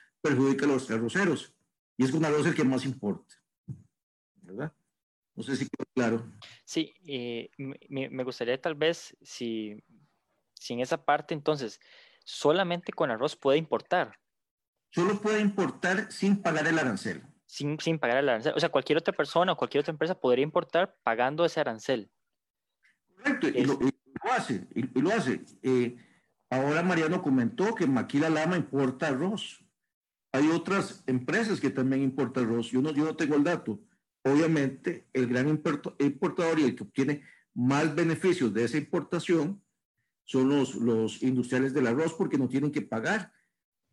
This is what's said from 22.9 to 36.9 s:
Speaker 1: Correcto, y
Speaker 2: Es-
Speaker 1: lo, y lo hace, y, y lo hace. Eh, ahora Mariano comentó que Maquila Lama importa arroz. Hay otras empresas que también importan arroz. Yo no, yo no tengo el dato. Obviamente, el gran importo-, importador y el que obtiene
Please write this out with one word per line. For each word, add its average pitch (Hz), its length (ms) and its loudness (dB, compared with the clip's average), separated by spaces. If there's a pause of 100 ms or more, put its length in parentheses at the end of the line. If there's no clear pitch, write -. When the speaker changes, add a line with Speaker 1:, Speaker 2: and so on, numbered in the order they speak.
Speaker 1:
Correcto, 247 320 -2
y 123 100 -2
Speaker 2:
Es- 135 80 4
Speaker 1:
lo, 139 80 2
y 135 180 0 (320)
lo 220 80 0
hace, 123 420 -2
y, 127 240 -2
y 135 40 2
lo 170 80 2
hace. 151 340 -2 (180)
Eh, 123 340 2 (540)
ahora 143 320 0
Mariano 170 400 0
comentó 131 520 2
que 170 120 0
Maquila 139 440 0
Lama 160 260 2
importa 139 520 0
arroz. 165 560 -4 (680)
Hay 143 160 4
otras 170 580 0
empresas 151 540 0
que 135 100 0
también 135 320 0
importan 131 420 0
arroz. 117 260 -2
Yo 127 100 2
no, 151 120 0
yo 147 120 2
no 156 120 -2
tengo 151 200 2
el 147 80 6
dato. 156 360 -2 (440)
Obviamente, 147 880 2
el 127 140 2
gran 123 220 2
importo-, 151 500 -2
importador 160 640 2
y 151 40 6
el 123 120 2
que 107 80 -10
obtiene 139 380 -2 (320)